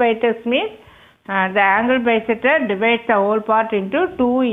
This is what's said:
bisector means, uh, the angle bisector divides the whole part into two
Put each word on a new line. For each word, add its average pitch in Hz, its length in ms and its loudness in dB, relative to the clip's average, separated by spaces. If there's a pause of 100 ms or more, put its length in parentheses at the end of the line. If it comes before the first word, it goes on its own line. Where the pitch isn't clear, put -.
bisector 233 520 0
means, 403 200 -2 (580)
uh, 190 140 0 (100)
the 202 80 4 (140)
angle 247 280 2
bisector 233 480 0 (160)
divides 226 400 0
the 220 120 2
whole 214 260 0
part 220 300 0
into 190 200 -4 (220)
two 247 160 2 (160)